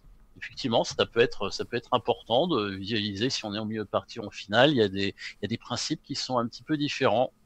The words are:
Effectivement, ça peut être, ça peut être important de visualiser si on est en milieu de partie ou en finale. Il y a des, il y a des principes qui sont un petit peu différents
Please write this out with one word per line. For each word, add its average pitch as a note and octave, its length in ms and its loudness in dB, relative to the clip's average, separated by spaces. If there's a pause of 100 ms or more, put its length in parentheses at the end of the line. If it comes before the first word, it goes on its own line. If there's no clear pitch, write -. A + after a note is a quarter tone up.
(420)
Effectivement, B2+ 420 0
ça - 220 0
peut - 140 2
être, G#2+ 300 0
ça - 160 -6
peut - 100 -6
être - 160 -6
important B2 560 0
de G#2+ 260 0
visualiser G#2 560 -2
si - 160 -4
on G2+ 80 -6
est G#2 40 -4
en A2 80 -4
milieu G#2+ 180 -6
de - 40 -12
partie - 320 -4
ou G#2 60 -10
en G2 40 -12
finale. A#2+ 420 4
Il C#3 60 0
y A2 40 6
a G2+ 60 6
des, G2 200 -2
il - 340 -10
y - 20 0
a G2+ 40 -2
des A2+ 100 -4
principes - 440 -6
qui C#3+ 140 -12
sont C3 220 -2
un A#2 80 2
petit - 160 -12
peu D#3 160 -4
différents C3 520 2 (160)